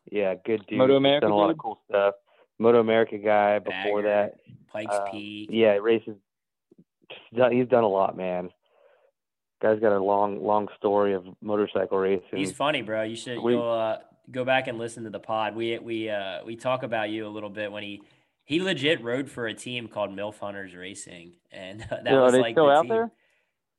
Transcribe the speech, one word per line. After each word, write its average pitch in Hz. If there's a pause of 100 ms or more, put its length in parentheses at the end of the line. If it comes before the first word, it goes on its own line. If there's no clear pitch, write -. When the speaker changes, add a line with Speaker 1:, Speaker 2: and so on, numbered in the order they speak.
(100)
Speaker 1:
Yeah, 98 (100)
good 110
dude. 107
Speaker 2:
Moto 131
America 139
Speaker 1:
Done 107
a 104
lot 104
of 160
Speaker 2:
dude? 156
Speaker 1:
cool 110
stuff. 101 (440)
Moto 117
America 110
guy 104
before 101
Speaker 3:
Bagger, 104
Speaker 1:
that. 104 (380)
Speaker 3:
Pikes 101
Speaker 1:
Um, 101
Speaker 3:
Peak. 104
Speaker 1:
yeah, 110
races. 110 (960)
Just - (140)
done, 123
he's 123
done 120
a 107
lot, 95
man. 90 (1120)
Guy's 110
got 107
a -
long, 101
long 104
story 101
of 90 (160)
motorcycle 98
racing. 95 (120)
Speaker 3:
He's 143
funny, 139
bro. 110
You 110
should 120
Speaker 1:
We 120
Speaker 3:
go, 117
uh, 113 (320)
go 127
back 131
and 117
listen 117
to 110
the 101
pod. 110
We, 117
we, 110
uh, 98
we 113
talk 127
about 110
you 110
a -
little 107
bit 101
when 104
he, 101 (420)
he 160
legit 160
rode 127
for 120
a 107
team 120
called 104
Milf 101
Hunters 98
Racing, 90 (180)
and 98
<laughs> 113
that -
Speaker 2:
Yeah, 120
are 135
Speaker 3:
was, 127
Speaker 2:
they 127
Speaker 3:
like, 117
Speaker 2:
still 156
Speaker 3:
the 139
Speaker 2:
out 151
Speaker 3:
team. 175
Speaker 2:
there? 226 (680)